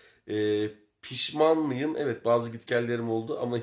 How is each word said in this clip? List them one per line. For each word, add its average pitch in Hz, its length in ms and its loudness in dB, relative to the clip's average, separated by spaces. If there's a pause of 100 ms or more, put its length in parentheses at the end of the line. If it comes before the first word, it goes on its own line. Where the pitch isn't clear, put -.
(300)
Ee, 107 380 0 (340)
pişman 156 560 2
mıyım? 151 400 -2
Evet, 131 280 -4
bazı 117 240 2
gitgellerim 117 600 -2
oldu 113 320 -4
ama 120 220 -2